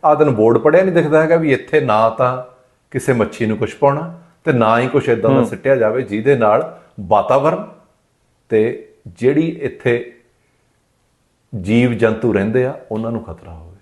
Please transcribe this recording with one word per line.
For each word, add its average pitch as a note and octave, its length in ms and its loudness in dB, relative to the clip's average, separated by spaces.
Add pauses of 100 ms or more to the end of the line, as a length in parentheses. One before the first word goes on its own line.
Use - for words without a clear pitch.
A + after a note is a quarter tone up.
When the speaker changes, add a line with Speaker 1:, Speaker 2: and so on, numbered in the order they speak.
Speaker 1:
ਆਹ D3+ 120 4
ਤੈਨੂੰ C#3+ 180 2
ਬੋਰਡ A2+ 240 4
ਪੜ੍ਹਿਆ D#3 240 4
ਨਹੀਂ F#3+ 120 0
ਦਿਖਦਾ D#3 280 2
ਹੈਗਾ D#3+ 140 2
ਵੀ D#3 160 2
ਇੱਥੇ D3 280 0
ਨਾ A2+ 300 2
ਤਾਂ B2+ 320 -2 (480)
ਕਿਸੇ C3+ 220 -2
ਮੱਛੀ A2+ 340 -2
ਨੂੰ G#2+ 100 -2
ਕੁਛ G#2 200 -6
ਪਾਉਣਾ D3 420 0 (260)
ਤੇ D#3+ 80 0
ਨਾ A#2 280 2
ਹੀ B2+ 80 -2
ਕੁਛ C3+ 200 0
ਏਦਾਂ A2+ 220 2
ਦਾ C3+ 60 4
Speaker 2:
ਹੂੰ। C3 80 2
Speaker 1:
ਸਿੱਟਿਆ C3 320 -2
ਜਾਵੇ A2+ 260 0
ਜਿਹਦੇ A2 340 0
ਨਾਲ A2+ 420 0 (220)
ਵਾਤਾਵਰਨ B2+ 680 0 (840)
ਤੇ A2 400 -2 (180)
ਜਿਹੜੀ C#3+ 560 -2
ਇੱਥੇ A#2+ 500 -4 (1500)
ਜੀਵ A#2 320 -2
ਜੰਤੂ A2 400 -2
ਰਹਿੰਦੇ A2 320 -2
ਆ C3+ 140 -8 (120)
ਉਹਨਾਂ A2+ 220 -8
ਨੂੰ A2+ 120 -10
ਖਤਰਾ E2+ 300 -18
ਹੋਵੇ। E2 140 -20 (140)